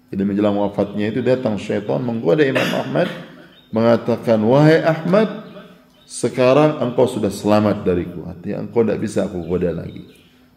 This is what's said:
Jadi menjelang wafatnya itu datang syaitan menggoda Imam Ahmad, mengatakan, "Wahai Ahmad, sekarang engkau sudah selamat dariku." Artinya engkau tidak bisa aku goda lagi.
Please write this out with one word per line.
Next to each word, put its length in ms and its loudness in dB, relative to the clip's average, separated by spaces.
Jadi 160 -2
menjelang 320 0
wafatnya 560 -2
itu 80 -2
datang 400 0
syaitan 400 -4
menggoda 400 0
Imam 320 0
Ahmad, 320 -2
mengatakan, 720 2
"Wahai 400 6
Ahmad, 480 0
sekarang 720 2
engkau 240 2
sudah 240 -2
selamat 560 2
dariku." 400 -2
Artinya 400 -10
engkau 160 0
tidak 240 -2
bisa 240 -2
aku 160 -8
goda 240 -2
lagi. 400 -10